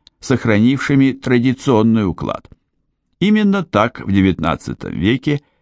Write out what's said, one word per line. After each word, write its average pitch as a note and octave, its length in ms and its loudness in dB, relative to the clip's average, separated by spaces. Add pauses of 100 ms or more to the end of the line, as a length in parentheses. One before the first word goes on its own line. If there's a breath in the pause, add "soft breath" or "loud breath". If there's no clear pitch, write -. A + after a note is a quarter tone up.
(200)
сохранившими C3 920 0
традиционный A#2+ 960 0
уклад. - 420 -8 (720)
Именно G3+ 440 2
так A2 400 -2
в - 80 -6
девятнадцатом E2 840 -2
веке C3 440 -2 (200)